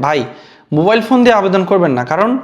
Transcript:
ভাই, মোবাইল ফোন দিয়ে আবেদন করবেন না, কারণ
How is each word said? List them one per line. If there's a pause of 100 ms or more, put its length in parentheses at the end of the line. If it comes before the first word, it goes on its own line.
ভাই, (500)
মোবাইল
ফোন
দিয়ে
আবেদন
করবেন
না,
কারণ